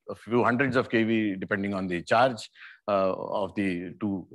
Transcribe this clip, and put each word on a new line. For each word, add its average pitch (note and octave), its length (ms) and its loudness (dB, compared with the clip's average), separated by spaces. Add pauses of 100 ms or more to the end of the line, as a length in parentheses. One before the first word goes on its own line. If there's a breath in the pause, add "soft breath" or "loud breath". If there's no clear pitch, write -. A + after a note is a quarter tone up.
a G2+ 60 -10
few A#2 280 2
hundreds B2 320 2
of B2+ 140 2
K A2+ 140 4
V, A2 320 0
depending G2 380 -4
on F#2+ 140 -4
the F2 140 -4
charge, A#2 480 2 (380 loud breath)
uh, F#2+ 260 2
of G2 420 -4
the F#2 440 -4
two, G2 360 -4